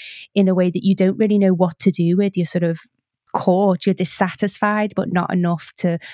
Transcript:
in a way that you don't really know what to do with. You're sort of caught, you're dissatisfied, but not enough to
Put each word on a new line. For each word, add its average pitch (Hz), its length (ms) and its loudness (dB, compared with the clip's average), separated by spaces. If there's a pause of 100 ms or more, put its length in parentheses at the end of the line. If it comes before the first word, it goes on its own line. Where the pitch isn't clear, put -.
(360)
in 196 140 4
a 185 40 2
way 180 160 2
that 143 140 -4
you 196 100 2
don't 190 240 2
really 208 220 2
know 190 140 4
what 175 260 0
to - 100 0
do 175 280 2
with. 202 180 0
You're 175 100 0
sort 175 180 -2
of 165 180 -4 (520)
caught, 190 520 2
you're 196 80 4
dissatisfied, 208 1040 -2
but - 160 -4
not 175 220 -2
enough 175 420 -2
to 170 240 -2 (140)